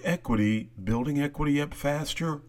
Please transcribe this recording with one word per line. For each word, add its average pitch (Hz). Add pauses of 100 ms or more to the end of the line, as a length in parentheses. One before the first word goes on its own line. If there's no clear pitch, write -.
equity, 110 (160)
building 127
equity 147
up 147
faster. 147